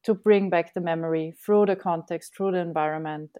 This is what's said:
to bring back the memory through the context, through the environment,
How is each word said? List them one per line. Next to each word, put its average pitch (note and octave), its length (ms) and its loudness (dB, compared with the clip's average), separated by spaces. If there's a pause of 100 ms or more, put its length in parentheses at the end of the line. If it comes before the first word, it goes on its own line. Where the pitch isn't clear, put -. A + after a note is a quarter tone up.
to A3 100 0
bring G3+ 360 4
back E3+ 240 0
the F#3 80 -4
memory E3 520 -2
through G#3 340 2
the G3 80 2
context, E3+ 600 -6
through G3 180 -2
the F3+ 60 0
environment, D#3 800 -4